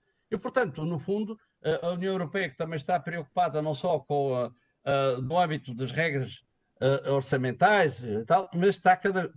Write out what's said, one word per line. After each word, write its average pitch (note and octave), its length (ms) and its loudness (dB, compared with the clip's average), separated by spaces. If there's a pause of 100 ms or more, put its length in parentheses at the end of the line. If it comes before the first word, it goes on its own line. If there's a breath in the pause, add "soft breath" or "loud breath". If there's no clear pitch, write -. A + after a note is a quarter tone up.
(300)
E, A3 60 -4
portanto, F#3+ 480 -2
no E3 140 -2
fundo, G#3 400 -4 (240)
eh, D#3 200 -2
a E3+ 80 -2
União F#3 220 -4
Europeia, F3+ 380 -4
que - 60 -20
também E3 200 -6
está E3+ 240 -2
preocupada E3 640 -4
não D3+ 120 -2
só E3 240 0
com C#3 360 0
a, B2 180 -2 (320)
a, C3+ 360 0
no D3 180 0
âmbito D#3 360 0
das B2 160 -6
regras, C#3 520 -2 (380)
eh, C3+ 300 2
orçamentais C#3 920 2
e A#2+ 220 -4
tal, F3+ 280 2
mas F#3+ 240 2
está F#3 200 6
cada, F#3+ 400 -2